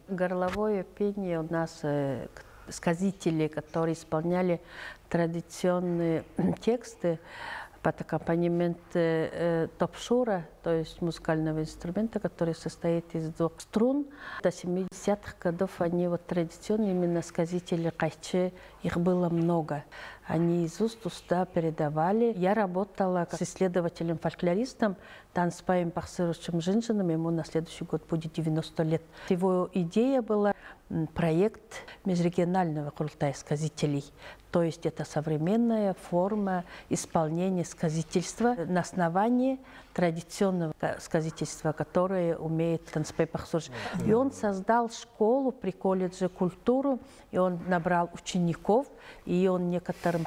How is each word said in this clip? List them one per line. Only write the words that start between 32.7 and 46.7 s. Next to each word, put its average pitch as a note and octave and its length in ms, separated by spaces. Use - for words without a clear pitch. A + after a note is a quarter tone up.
курултая D3 440
сказителей. D3 680
То F3 120
есть E3 220
это D3+ 200
современная F#3+ 880
форма F#3+ 540
исполнения E3+ 760
сказительства F3 880
на F3+ 140
основании A#3 800
традиционного F3 840
ка-, - 200
сказительства, D#3+ 760
которое F3+ 640
умеет D#3+ 480
Танспай D#3+ 420
Пахсырыч. - 420
И G#3 80
он C4 180
создал A3 580
школу A#3+ 640
при G3 200
колледже F#3 580
культуру, B3+ 680